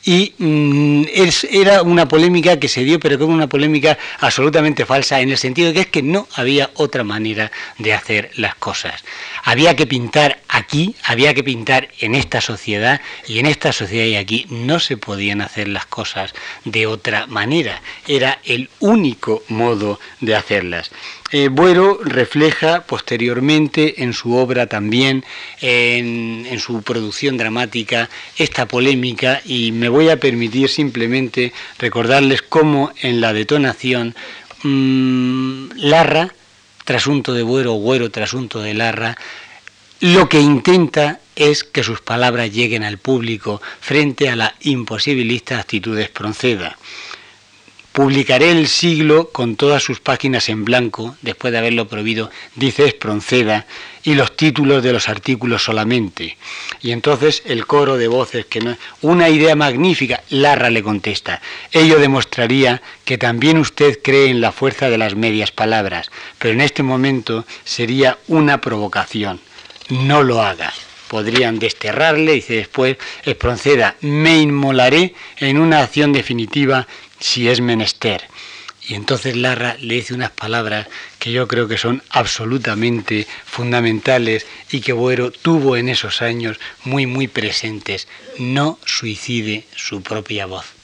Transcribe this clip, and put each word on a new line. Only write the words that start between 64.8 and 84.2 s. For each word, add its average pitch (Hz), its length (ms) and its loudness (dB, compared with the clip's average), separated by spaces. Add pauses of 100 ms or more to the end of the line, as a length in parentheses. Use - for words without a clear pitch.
de 113 80 2
las 107 160 -2
medias 107 380 0
palabras, 104 580 -2 (280)
pero 117 140 0
en 117 80 2
este 143 220 0
momento 127 640 0 (180)
sería 123 600 0
una 147 340 2
provocación. 104 800 -4 (500)
No 139 320 2
lo 123 180 2
haga". 95 320 -4 (360)
Podrían 113 520 -2
desterrarle, 151 720 0
dice 120 220 -2
después 131 420 -2 (280)
Espronceda, 123 760 2
"me 156 380 4
inmolaré 143 760 4 (240)
en 139 200 2
una 160 200 6
acción 143 340 2
definitiva 127 760 0 (320)
si 120 280 0
es 123 120 2
menester". 113 640 -2 (640)
Y 110 60 -8
entonces 120 420 -4
Larra 120 420 -2
le 117 160 -6
dice 123 200 -6
unas 123 180 -6
palabras 110 560 -6 (320)
que 117 100 -6
yo 123 160 -2
creo 117 220 -2
que 110 100 -4
son 123 320 -2
absolutamente 113 1200 -2 (160)
fundamentales 120 1000 0 (260)